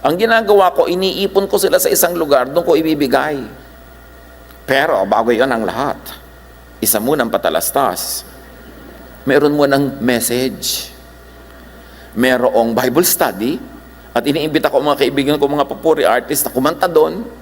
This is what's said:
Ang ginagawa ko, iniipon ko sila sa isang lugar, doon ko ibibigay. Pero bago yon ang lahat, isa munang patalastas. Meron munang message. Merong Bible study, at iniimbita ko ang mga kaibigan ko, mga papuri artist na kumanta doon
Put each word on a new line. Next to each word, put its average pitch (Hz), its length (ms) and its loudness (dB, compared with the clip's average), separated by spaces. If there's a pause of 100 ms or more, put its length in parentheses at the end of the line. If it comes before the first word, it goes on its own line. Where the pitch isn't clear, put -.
Ang 147 160 0
ginagawa 208 560 4
ko, - 160 0
iniipon 190 560 0
ko 190 160 -2
sila 185 160 2
sa - 160 2
isang 175 240 0
lugar, 139 320 0
doon 165 160 -2
ko 175 80 2
ibibigay. 147 640 0 (1300)
Pero 135 400 0
bago 107 240 0
yon 120 220 2
ang 113 160 -2
lahat, 113 320 -4 (840)
isa 107 220 0
munang 127 260 0
patalastas. 95 960 -2 (1040)
Meron 147 300 2
munang 139 420 2
message. 120 880 -2 (1300)
Merong 117 560 2
Bible 127 320 0
study, 127 560 -2 (540)
at 117 100 0
iniimbita 147 480 0
ko 139 80 2
ang 147 140 0
mga 139 100 0
kaibigan 139 320 0
ko, 143 140 0
mga 147 180 -2
papuri 156 400 0
artist 123 400 -2
na - 60 -10
kumanta 151 340 0
doon 165 400 0 (140)